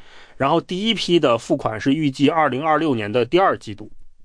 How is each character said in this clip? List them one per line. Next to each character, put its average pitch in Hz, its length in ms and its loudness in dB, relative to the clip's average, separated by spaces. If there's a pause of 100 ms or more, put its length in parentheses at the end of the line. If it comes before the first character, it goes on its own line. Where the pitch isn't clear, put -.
(380)
然 135 120 0
后 165 120 2
第 185 260 -6
一 226 60 0
批 175 260 2
的 127 180 4
付 147 200 -2
款 110 240 -6
是 135 120 2
预 151 160 0
计 135 200 2
二 160 180 2
零 131 160 -4
二 156 140 2
六 151 180 0
年 104 160 -4
的 120 140 2
第 170 140 2
二 175 180 2
季 104 180 -12
度。 107 160 -18 (340)